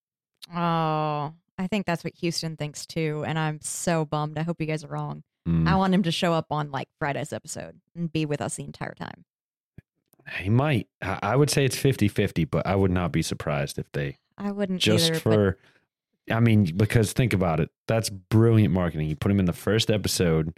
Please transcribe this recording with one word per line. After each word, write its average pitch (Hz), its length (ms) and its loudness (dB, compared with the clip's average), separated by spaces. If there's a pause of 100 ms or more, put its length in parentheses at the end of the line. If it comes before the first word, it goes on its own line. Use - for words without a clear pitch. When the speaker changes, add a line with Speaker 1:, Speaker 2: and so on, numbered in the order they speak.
(540)
Speaker 1:
Oh, 156 800 -2 (240)
I 190 100 -4
think 196 180 -4
that's 170 180 -4
what 160 160 -10
Houston 165 360 -4
thinks 147 300 -10
too. 151 400 -4
And 156 120 -4
I'm 156 220 -4
so - 440 -2
bummed. 151 340 -4
I 156 60 -4
hope 170 160 -6
you 160 60 -4
guys 156 180 -4
are 143 40 -16
wrong. 147 360 -8 (240)
Speaker 2:
Mm. 165 200 2
Speaker 1:
I 190 80 4
want 190 180 4
him 185 80 4
to 165 100 0
show 170 200 0
up 160 180 0
on, 147 220 -4
like, 131 160 -8 (100)
Friday's 143 340 -6
episode 107 480 -12 (140)
and 170 180 -6
be 156 140 0
with 147 140 -4
us - 160 -6
the 147 80 -12
entire - 300 -12
time. - 300 -14 (1160)
Speaker 2:
He 90 100 -6
might. 131 380 0 (120)
I, 95 220 -6
I 107 140 0
would 143 140 4
say 143 140 2
it's 127 120 0
fifty 123 320 2
fifty, 95 360 0
but - 220 -2
I 92 80 0
would 98 160 2
not 90 220 0
be 82 100 0
surprised 73 560 -4
if - 140 -10
they 71 260 -6 (180)
Speaker 1:
I 202 140 -6
wouldn't 196 300 -4
Speaker 2:
just 170 300 4
Speaker 1:
either, 160 40 -2
but 160 80 -4
Speaker 2:
for, 104 360 4 (720)
I 113 100 2
mean, 110 240 6 (120)
because 107 360 4
think 123 200 0
about 90 280 2
it. 82 100 -2 (160)
That's 113 240 0
brilliant 107 640 4
marketing. 80 340 0
You 78 60 -2
put - 160 0
him 101 80 4
in 95 80 4
the 85 60 2
first 104 360 0
episode, 87 680 2